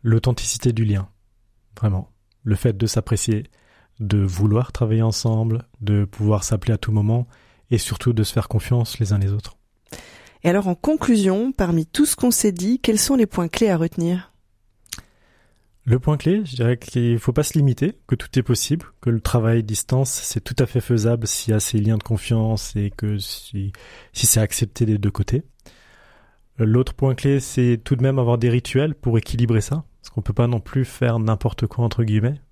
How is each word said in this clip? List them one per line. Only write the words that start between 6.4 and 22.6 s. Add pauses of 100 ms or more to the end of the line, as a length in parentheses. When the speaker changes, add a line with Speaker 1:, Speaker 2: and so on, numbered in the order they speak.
Speaker 1:
s'appeler
à
tout
moment (440)
et
surtout
de
se
faire
confiance
les
uns
les
autres. (840)
Speaker 2:
Et
alors,
en
conclusion,
parmi
tout
ce
qu'on
s'est
dit,
quels
sont
les
points
clés
à
retenir ? (1500)
Speaker 1:
Le
point
clé,
je
dirais
qu'il
faut
pas
se
limiter,
que
tout
est
possible, (160)
que
le
travail
distance,
c'est
tout
à
fait
faisable
s'il
y
a
ces
liens
de
confiance